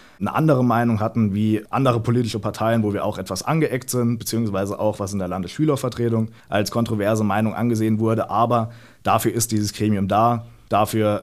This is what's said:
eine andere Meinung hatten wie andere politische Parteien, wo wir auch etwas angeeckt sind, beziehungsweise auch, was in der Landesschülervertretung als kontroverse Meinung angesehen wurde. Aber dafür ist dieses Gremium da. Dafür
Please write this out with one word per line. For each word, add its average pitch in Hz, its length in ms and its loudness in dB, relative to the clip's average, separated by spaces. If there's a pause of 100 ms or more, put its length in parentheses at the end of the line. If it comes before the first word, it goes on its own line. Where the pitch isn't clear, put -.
(200)
eine 98 160 -2
andere 139 280 4
Meinung 117 360 2
hatten 107 340 0
wie 107 380 0
andere 123 280 2
politische 117 380 0
Parteien, 110 460 0
wo 104 100 0
wir 87 120 -2
auch 104 120 -4
etwas 92 240 -6
angeeckt 135 480 -2
sind, 120 300 0
beziehungsweise 101 600 -2
auch, 104 200 0
was 98 140 -4
in 101 60 -4
der 90 100 -4
Landesschülervertretung 113 1000 -2 (180)
als 101 220 -2
kontroverse 110 540 0
Meinung 104 320 0
angesehen 110 440 0
wurde. 110 300 0
Aber 113 400 2 (320)
dafür 104 320 2
ist 110 180 -2
dieses 104 220 0
Gremium 104 340 0
da. 113 380 2 (240)
Dafür 107 540 2